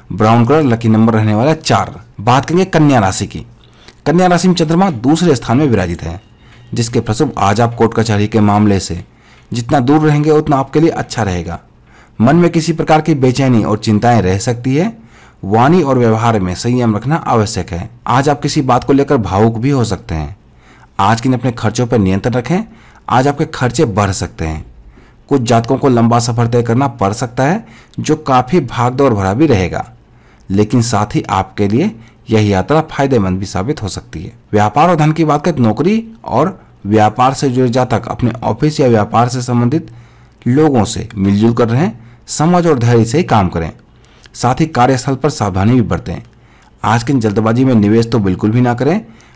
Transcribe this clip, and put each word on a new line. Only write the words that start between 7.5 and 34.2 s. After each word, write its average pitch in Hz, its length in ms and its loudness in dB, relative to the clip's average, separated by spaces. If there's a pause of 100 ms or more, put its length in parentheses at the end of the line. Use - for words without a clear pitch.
आप 117 140 0
कोर्ट 113 200 0
कचहरी 107 340 0
के 110 120 0
मामले 104 400 2
से 87 220 -10 (500)
जितना 120 280 -2
दूर 143 200 4
रहेंगे 151 300 2
उतना 151 260 2
आपके 135 240 -2
लिए 165 120 2
अच्छा 117 300 -6
रहेगा। 87 360 -4 (600)
मन 131 180 4
में 175 140 4
किसी 165 240 -2
प्रकार 156 260 2
की 160 160 0
बेचैनी 127 480 2
और 104 140 -2
चिंताएं 110 440 2
रह 92 180 0
सकती 127 360 -4
है। 220 160 -2 (520)
वाणी 127 380 2
और 135 160 0
व्यवहार 113 420 2
में 90 160 -4
संयम 120 400 0
रखना 135 200 -4
आवश्यक 107 540 -2
है। 85 180 -8 (200)
आज 135 200 0
आप 143 140 -2
किसी 147 200 -2
बात 127 220 0
को - 80 0
लेकर 139 260 2
भावुक 107 400 0
भी 127 120 -2
हो 131 140 0
सकते 90 300 -6
हैं। 76 240 -8 (600)
आज 110 200 2
के 131 80 -2
दिन 127 100 0
अपने 123 140 -2
खर्चों 117 340 -4
पर 120 120 0
नियंत्रण 98 340 0
रखें, 165 320 -2 (440)
आज 127 200 2
आपके 143 180 -2
खर्चे 135 400 -2
बढ़ 101 260 -2
सकते - 340 -6
हैं। 78 180 -8 (640)
कुछ 139 140 2
जातकों 117 360 0
को 135 100 0
लंबा 117 300 2
सफर 117 280 -2
तय 120 160 0
करना 117 280 0
पड़ 98 220 -2
सकता 127 320 -4
है, 190 200 -2 (340)
जो 151 200 -2
काफी 139 440 0
भागदौड़ 123 500 0
भरा 98 220 0
भी 151 120 2
रहेगा, 92 380 0 (640)
लेकिन 107 340 0
साथ 107 320 -2
ही 160 160 0
आपके 98 380 -2
लिए 143 220 0 (400)
यह 107 180 2
यात्रा 101 340 2
फायदेमंद 113 560 0
भी 98 80 -6
साबित 113 360 -6
हो 101 60 -6
सकती 80 340 -12